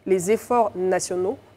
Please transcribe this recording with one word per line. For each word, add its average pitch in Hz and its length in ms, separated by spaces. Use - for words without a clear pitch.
les 185 260
efforts 226 440
nationaux 185 640